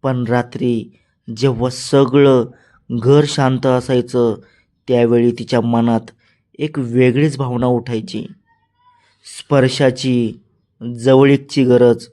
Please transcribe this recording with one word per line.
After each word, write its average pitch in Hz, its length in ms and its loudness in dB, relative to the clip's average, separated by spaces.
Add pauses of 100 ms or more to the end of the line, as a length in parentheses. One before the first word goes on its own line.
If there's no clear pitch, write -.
पण 127 260 -4
रात्री 120 560 -4 (520)
जेव्हा 123 340 -2
सगळं 135 720 2 (460)
घर 127 360 2
शांत 131 400 -2
असायचं, 123 680 0 (540)
त्यावेळी 120 440 2
तिच्या 120 280 -4
मनात 117 500 -2 (480)
एक 151 200 -8
वेगळीच 127 600 0
भावना 123 280 -4
उठायची, 117 600 -4 (1000)
स्पर्शाची, 131 1040 -2 (680)
जवळीकची 135 680 2
गरज. 123 480 2